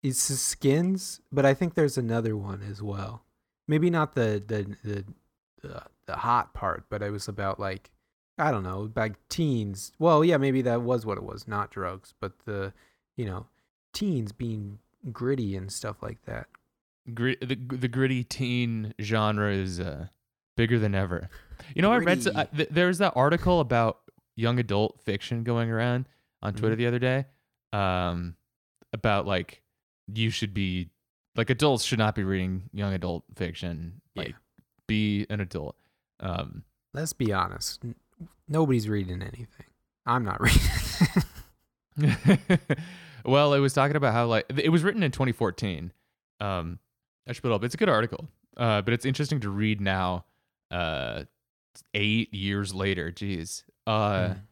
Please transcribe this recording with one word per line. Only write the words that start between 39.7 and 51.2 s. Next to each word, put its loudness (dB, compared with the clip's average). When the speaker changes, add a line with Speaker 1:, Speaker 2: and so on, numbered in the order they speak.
Speaker 1:
I'm 2
not -2
<laughs> -
reading. 8
Speaker 2:
<laughs> 2
Well, 6
it 6
was 4
talking 4
about 4
how, 4
like, 2
it 2
was 6
written 2
in 2
twenty 0
fourteen. -2
Um, -4
I -8
should -12
put 2
it 4
up. 0
It's -4
a -12
good 2
article, 0
uh, 4
but 2
it's -4
interesting 0
to -2
read 2
now, 0
uh, -4